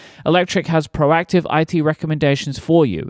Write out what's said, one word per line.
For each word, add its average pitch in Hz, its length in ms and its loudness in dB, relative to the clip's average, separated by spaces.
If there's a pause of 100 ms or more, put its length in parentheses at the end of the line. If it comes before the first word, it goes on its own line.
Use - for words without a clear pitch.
(260)
Electric 180 400 0
has 160 220 0
proactive 165 600 0
I 156 160 0
T 165 160 -2
recommendations 151 760 -2
for 165 300 2
you 85 220 -6